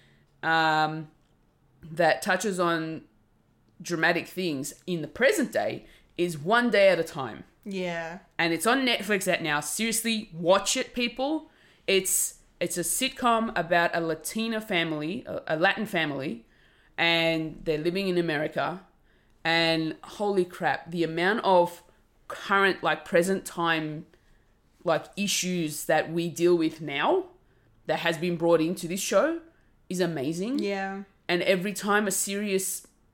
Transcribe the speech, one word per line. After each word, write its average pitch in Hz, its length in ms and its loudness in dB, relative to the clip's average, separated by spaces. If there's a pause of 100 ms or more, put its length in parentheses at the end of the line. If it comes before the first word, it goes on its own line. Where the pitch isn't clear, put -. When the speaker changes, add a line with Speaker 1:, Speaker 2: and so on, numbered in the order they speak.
(420)
Speaker 1:
um, 156 680 2 (720)
that 165 400 2
touches 185 360 -2
on 165 440 -2 (800)
dramatic 165 440 0
things 160 460 -4 (140)
in 175 160 -2
the 147 60 -8
present 277 440 2
day 107 320 -2 (320)
is 170 220 -2
One 226 320 2
Day 202 180 6
at 175 100 6
a 165 60 0
Time. 135 400 -8 (220)
Speaker 2:
Yeah. 175 540 -6 (180)
Speaker 1:
And 170 160 2
it's 165 120 -2
on 262 200 4
Netflix 202 440 0
at 170 120 0
now. 151 180 0
Seriously, 220 720 -2
watch 170 420 2
it, 262 200 -4
people. 262 560 -2 (360)
It's, - 500 0 (240)
it's 175 180 -4
a 175 40 -4
sitcom 233 720 0
about 170 400 2
a 170 60 0
Latina 220 640 -4
family, 165 640 -2
a, - 220 -8
a 156 100 0
Latin 196 260 2
family, 156 640 -4 (500)
and 165 680 0
they're 156 120 0
living 175 320 -2
in 180 80 0
America. 156 640 -2 (640)
And 165 580 2
holy 202 440 0
crap, 165 440 -4
the 170 140 -2
amount 170 400 0
of 180 380 4 (460)
current, 196 540 2
like, 156 220 0
present 185 400 2
time, 160 640 -2 (760)
like, 156 200 2 (120)
issues 180 720 -2
that 156 240 2
we 170 180 -2
deal 170 280 4
with 160 240 -2
now 160 440 0 (600)
that 160 160 -2
has 165 160 0
been 175 200 -2
brought 170 260 4
into 175 260 -2
this 185 120 -4
show 294 400 2 (500)
is 180 100 -2
amazing. 170 580 -2
Speaker 2:
Yeah. 196 440 -4 (260)
Speaker 1:
And 175 140 0
every 190 320 2
time 208 320 2
a 196 40 0
serious, 196 760 -2 (280)